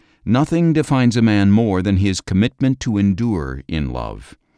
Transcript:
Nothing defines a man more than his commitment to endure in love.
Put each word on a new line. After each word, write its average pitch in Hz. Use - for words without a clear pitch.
Nothing 156
defines 127
a 120
man 101
more 104
than 95
his 95
commitment 123
to 107
endure 92
in 73
love. 55